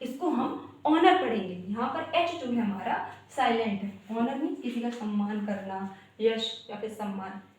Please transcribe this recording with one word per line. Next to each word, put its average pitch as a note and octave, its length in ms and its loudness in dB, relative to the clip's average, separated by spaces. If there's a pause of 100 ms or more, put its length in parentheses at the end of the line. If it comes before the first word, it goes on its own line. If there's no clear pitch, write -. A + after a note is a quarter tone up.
इसको C4+ 280 -2
हम - 560 -2
ऑनर E4 360 8
पढ़ेंगे। F#3 480 -2
यहाँ A#3 180 -2
पर D#4 300 -2
एच E4+ 140 2 (120)
जो B3 80 -4
है A#3 100 2
हमारा G3 360 0 (380)
साइलेंट A3+ 460 2
है। G#3+ 360 -8
ऑनर B3 180 2
मीन्स D4+ 260 -4
किसी A#3+ 200 -4
का A#3+ 80 -2
सम्मान G#3 560 -2
करना, G3 500 -4 (260)
यश A3 480 0
या G#3 60 -10
फिर G#3+ 140 -6
सम्मान। G3 520 -8 (180)